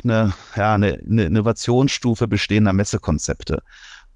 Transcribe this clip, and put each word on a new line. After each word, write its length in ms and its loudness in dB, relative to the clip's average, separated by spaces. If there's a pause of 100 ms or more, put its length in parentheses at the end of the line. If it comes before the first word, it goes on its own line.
eine, 280 2 (220)
ja, 200 0
eine, 320 2
eine 180 2
Innovationsstufe 1040 0
bestehender 440 2
Messekonzepte. 920 -4 (540)